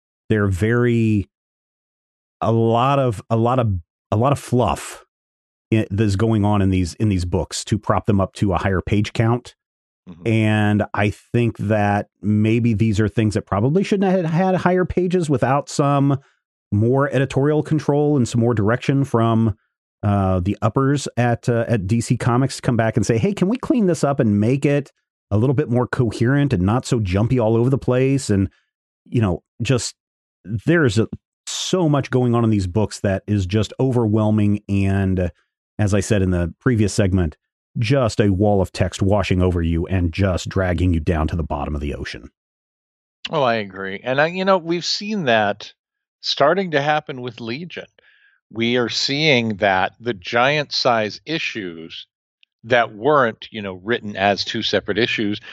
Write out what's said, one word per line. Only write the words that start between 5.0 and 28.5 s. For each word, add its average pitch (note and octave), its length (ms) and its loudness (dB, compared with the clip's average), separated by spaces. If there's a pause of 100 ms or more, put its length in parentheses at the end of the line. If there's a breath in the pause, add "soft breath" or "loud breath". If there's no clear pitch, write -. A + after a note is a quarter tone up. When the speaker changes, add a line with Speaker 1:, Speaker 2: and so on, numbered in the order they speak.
Speaker 1:
i-, A2 160 0
that's G2 240 0
going A2 300 2
on G#2 180 2
in F#2+ 80 2
these, F#2 240 0
in A2 140 0
these F2+ 160 0
books F2 400 -4
to A2 120 -2
prop G2+ 300 -2
them G2+ 140 2
up F#2 140 -2
to G2 180 -2
a E2 60 0
higher F#2+ 220 0
page G#2 320 -2
count. A#2+ 440 -2 (520)
Speaker 2:
Mm-hmm. F2+ 200 -10
Speaker 1:
And G#2+ 560 2 (100)
I G#2 160 0
think - 480 -2
that G#2 500 0 (140)
maybe A2 500 2
these A2 280 0
are G#2+ 80 2
things G#2+ 260 0
that - 120 -4
probably C3+ 360 0
shouldn't G3 300 0
have F#3 140 0
had F3+ 280 0
higher F3+ 300 2
pages F3+ 440 -2
without C#3 400 0
some C#3 520 0 (500 soft breath)
more C3 420 2
editorial C#3 520 0
control D3 520 0
and A#2+ 120 2
some A#2+ 120 0
more A#2 140 2
direction A#2+ 480 0
from, A2+ 540 2 (480)
uh, G2 340 2
the F#2 240 -2
uppers C3+ 540 0
at, A#2+ 320 -2
uh, A#2 180 0
at F#2+ 220 -2
D A#2 120 0
C B2 160 0
Comics B2+ 400 0
to - 60 -16
come B2 140 -2
back A2+ 200 0
and G#2+ 80 2
say, A#2 140 2
"Hey, G3+ 140 0
can F#3+ 160 0
we A#3+ 80 0
clean B3 300 0
this E3+ 180 0
up C#3+ 160 0
and G#2 180 2
make B2+ 260 0
it C#3+ 280 -2 (400)
a G2+ 40 2
little B2 180 2
bit B2+ 140 -2
more A#2+ 200 0
coherent C3 640 0
and F2+ 100 0
not A2 240 2
so B2 140 0
jumpy G#2+ 400 0
all A2+ 160 2
over A#2+ 120 2
the C3+ 100 2
place?" C3+ 520 0
And, G2 180 2 (580)